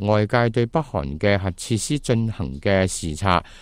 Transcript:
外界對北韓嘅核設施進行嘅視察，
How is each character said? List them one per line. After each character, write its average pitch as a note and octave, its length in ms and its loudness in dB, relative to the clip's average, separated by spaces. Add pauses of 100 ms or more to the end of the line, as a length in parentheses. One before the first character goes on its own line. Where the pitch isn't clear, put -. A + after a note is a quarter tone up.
外 G#2 220 4
界 A#2+ 240 2
對 A#2 160 0
北 D#3+ 140 -2
韓 D2 360 -4
嘅 G2+ 220 2
核 F#2+ 140 -4
設 - 260 -4
施 D3 220 -4
進 A2+ 320 0
行 C2+ 260 -6
嘅 F#2+ 260 2
視 F2+ 300 -4
察， F2 260 2 (200)